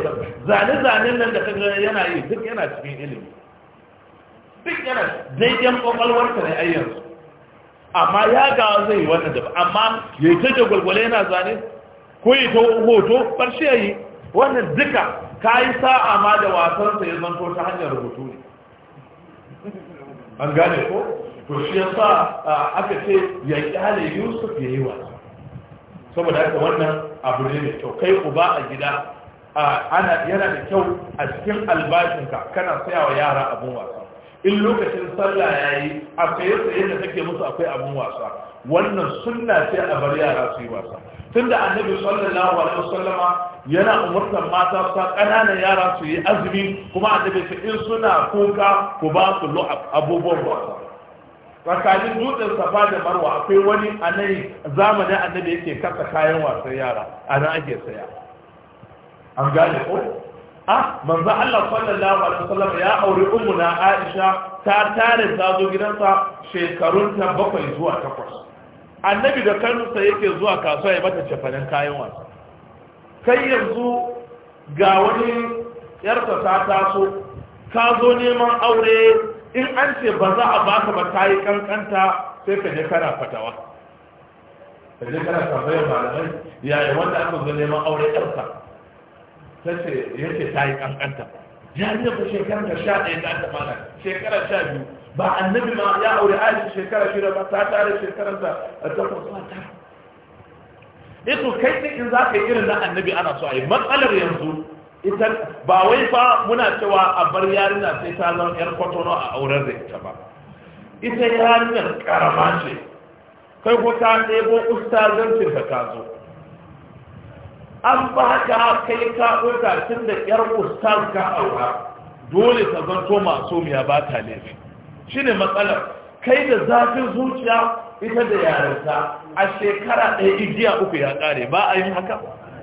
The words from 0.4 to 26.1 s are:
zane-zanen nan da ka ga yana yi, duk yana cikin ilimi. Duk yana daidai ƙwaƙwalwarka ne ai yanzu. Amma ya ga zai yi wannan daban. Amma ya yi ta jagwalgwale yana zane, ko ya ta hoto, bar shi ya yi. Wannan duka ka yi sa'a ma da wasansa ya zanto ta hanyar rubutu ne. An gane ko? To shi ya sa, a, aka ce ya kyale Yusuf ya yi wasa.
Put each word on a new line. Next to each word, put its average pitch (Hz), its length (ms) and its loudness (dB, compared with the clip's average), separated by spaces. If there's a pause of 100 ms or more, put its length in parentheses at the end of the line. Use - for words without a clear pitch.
zane-zanen 233 720 2
nan 233 160 0
da 196 100 0
ka 208 80 -4
ga 202 280 -2
yana 202 280 0
yi, 170 200 -4
duk 220 180 -4
yana 220 300 -4
cikin 139 240 -12
ilimi. 131 280 -12 (1400)
Duk 339 200 -6
yana 254 160 -2 (360)
daidai 247 440 2
ƙwaƙwalwarka 233 600 2
ne 160 140 -2
ai 170 160 2
yanzu. - 280 -4 (920)
Amma 180 340 4
ya 262 280 4
ga 208 320 2
zai 208 120 2
yi 156 80 0
wannan 160 260 2
daban. 123 220 -6
Amma 208 480 0 (160)
ya 156 100 6
yi 170 120 6
ta 254 140 4
jagwalgwale 196 460 4
yana 226 280 2
zane, 190 280 -2 (680)
ko 233 100 8
ya 262 180 4
ta 226 80 6
hoto, 226 800 6
bar 247 160 0
shi 320 120 -4
ya 277 80 4
yi. 220 220 2 (380)
Wannan 233 420 2
duka 269 280 2 (380)
ka 226 200 4
yi 254 200 0
sa'a 254 380 4
ma 208 180 4
da 202 120 2
wasansa 185 560 0
ya 170 120 -4
zanto 175 380 -6
ta 170 80 -4
hanyar 175 320 -4
rubutu 123 340 -8
ne. 131 80 -16 (2000)
An 147 180 -4
gane 165 340 2
ko? 196 120 -2 (460)
To 147 200 -4
shi 165 120 -2
ya 185 180 0
sa, 214 120 4 (380)
a, 151 80 0 (220)
aka 202 280 -2
ce 202 120 2 (300)
ya 147 140 0
kyale 165 540 -2
Yusuf 226 460 -4
ya 127 100 -4
yi 135 100 -2
wasa. 127 300 -6 (1000)